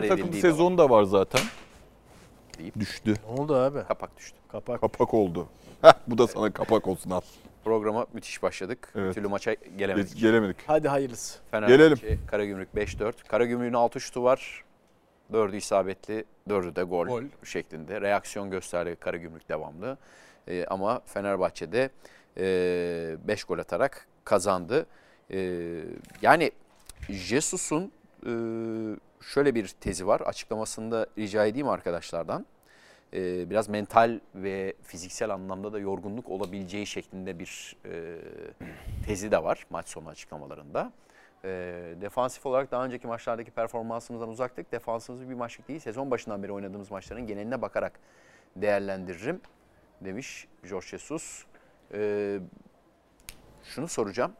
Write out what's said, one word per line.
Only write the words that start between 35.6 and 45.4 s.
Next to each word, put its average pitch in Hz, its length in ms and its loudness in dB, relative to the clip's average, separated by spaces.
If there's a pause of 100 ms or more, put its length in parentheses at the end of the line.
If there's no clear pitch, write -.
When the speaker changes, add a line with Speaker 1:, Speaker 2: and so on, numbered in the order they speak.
Speaker 2:
da 107 60 -8
yorgunluk 98 500 -6
olabileceği 98 580 -8
şeklinde 95 520 -10
bir, - 460 -16
e, 85 320 -12 (880)
tezi 104 240 -4
de 90 120 4
var - 280 -2
maç 82 180 -8
sonu 80 200 -14
açıklamalarında. 76 840 -10 (520)
Ee, 95 40 -10 (520)
defansif 123 460 -4
olarak 135 240 0
daha 127 140 -2
önceki 127 220 -8
maçlardaki 117 440 -6
performansımızdan 117 800 -6
uzaktık. 123 440 -8
Defansımız 120 560 -8
bir 131 60 -10
maçlık 120 340 -10